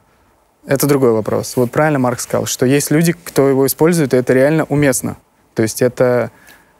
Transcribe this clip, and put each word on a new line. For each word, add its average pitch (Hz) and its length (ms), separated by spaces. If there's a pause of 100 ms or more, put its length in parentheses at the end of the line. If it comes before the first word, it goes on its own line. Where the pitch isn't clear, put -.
(640)
это 143 220
другой 135 260
вопрос. 107 420
Вот 123 160
правильно 151 280
Марк 120 200
сказал, 110 260
что - 200
есть 143 260
люди, 165 220
кто - 340
его 135 180
использует, 156 480
и 127 40
это 127 160
реально 143 320
уместно. 139 500 (380)
То - 100
есть - 180
это, 123 500 (480)